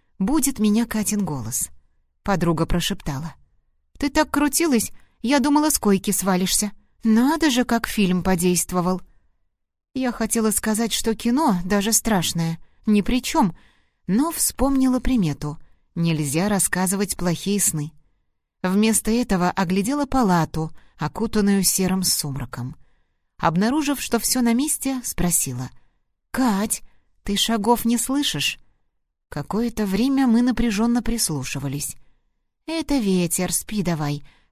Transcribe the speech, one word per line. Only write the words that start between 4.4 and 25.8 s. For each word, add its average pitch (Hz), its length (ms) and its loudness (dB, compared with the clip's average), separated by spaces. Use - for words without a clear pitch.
я 269 180 2
думала, 294 300 4
с - 80 0
койки 202 320 2
свалишься. 190 600 0
Надо 277 460 4
же, 240 140 2
как 233 220 0
фильм 180 360 2
подействовал". 180 800 0
Я 254 180 -2
хотела 220 380 0
сказать, 214 420 -2
что - 220 0
кино, 240 500 2
даже 202 280 0
страшное, 170 680 0
ни 208 140 4
при 247 220 0
чем, 247 340 0
но 254 240 2
вспомнила 262 720 0
примету: 151 580 0
нельзя 160 540 0
рассказывать 190 680 -2
плохие 180 440 -2
сны. 151 320 -2
Вместо 208 480 2
этого 190 400 0
оглядела 196 560 0
палату, 175 640 0
окутанную 202 640 0
серым 185 400 0
сумраком. 139 720 -4
Обнаружив, 254 600 0
что - 180 0
все 254 240 0
на 233 100 4
месте, 269 520 -2
спросила: 135 680 -2